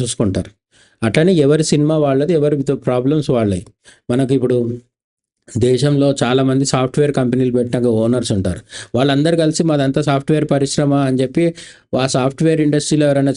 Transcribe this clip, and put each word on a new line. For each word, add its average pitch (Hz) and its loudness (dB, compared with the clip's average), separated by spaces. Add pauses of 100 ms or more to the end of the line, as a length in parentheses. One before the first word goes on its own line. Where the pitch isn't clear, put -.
చూసుకుంటారు. 98 -4 (540)
అట్లనే 156 2
ఎవరి 156 2
సినిమా 156 0
వాళ్ళది, 147 0
ఎవరి 147 0
ప్రాబ్లమ్స్ 135 -2
వాళ్ళవి. 104 0 (460)
మనకి 127 0
ఇప్పుడు 123 0 (840)
దేశంలో 139 2
చాలామంది 131 0
సాఫ్ట్‌వేర్ 139 0
కంపెనీలు 127 0
పెట్టినాక 123 -2
ఓనర్స్ 117 0
ఉంటారు. 95 -2 (340)
వాళ్ళందరూ 143 2
కలిసి 160 0
"మాదంతా 147 0
సాఫ్ట్‌వేర్ 147 0
పరిశ్రమ" 143 0
అని 131 0
చెప్పి 165 0 (440)
ఆ 131 0
సాఫ్ట్‌వేర్ 143 0
ఇండస్ట్రీలో 147 0
ఎవరైనా 139 2